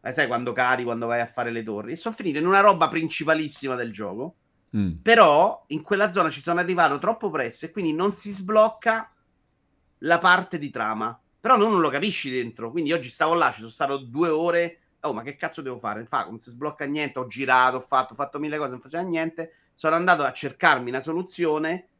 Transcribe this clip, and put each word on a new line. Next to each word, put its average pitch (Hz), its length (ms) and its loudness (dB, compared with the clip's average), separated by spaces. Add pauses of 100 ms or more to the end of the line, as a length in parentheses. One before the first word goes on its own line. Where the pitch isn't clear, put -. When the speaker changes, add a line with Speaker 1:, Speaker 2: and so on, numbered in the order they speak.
Speaker 1:
Eh, 127 100 -8
sai 143 140 0
quando 120 260 -2
cadi, 123 320 0
quando 117 220 -4
vai 120 140 0
a 117 60 -2
fare 120 240 -6
le 113 120 -6
torri. 107 300 -8
E 165 40 -8
sono 220 180 -8
finito 151 240 -4
in 160 80 0
una 196 140 6
roba 175 280 6
principalissima 156 840 -2
del 120 180 -6
gioco. 107 440 -8 (400)
Speaker 2:
Mm. 98 240 0
Speaker 1:
Però 202 680 6
in 151 140 -6
quella 202 280 0
zona 175 200 0
ci 143 120 -14
sono 170 180 -2
arrivato 170 380 2
troppo 208 320 -2
presto 139 360 -6
e 165 40 -12
quindi 170 220 -2
non 185 220 0
si 208 180 -12
sblocca 220 760 0 (880)
la 170 200 2
parte 180 400 2
di 143 120 -8
trama. 110 480 -4 (220)
Però 240 160 4
non 208 240 4
lo 156 80 2
capisci 143 420 -2
dentro. 117 400 -6
Quindi 156 220 -2
oggi 135 160 -4
stavo 160 260 0
là, 151 160 2
ci 104 80 -14
sono 113 120 -16
stato 139 280 -2
due 135 300 -2
ore. 170 500 0 (220)
"Oh, 147 120 -4
ma 113 100 -8
che 139 140 -14
cazzo 165 260 -10
devo 127 160 -10
fare?" 110 280 -8
Fa, 123 220 -4
non 113 100 -14
si - 120 -20
sblocca 143 340 -8
niente, 147 340 -6
ho 131 80 -6
girato, 127 520 2
ho - 20 -4
fatto, 131 320 0
ho 107 40 -18
fatto 143 220 -6
mille 151 200 -6
cose, 143 120 -4
non 123 100 -12
faceva 151 220 -10
niente. 165 500 -6 (220)
Sono 160 220 0
andato 175 260 4
a 127 100 0
cercarmi 135 580 0
una 131 100 -4
soluzione 160 880 -4 (120)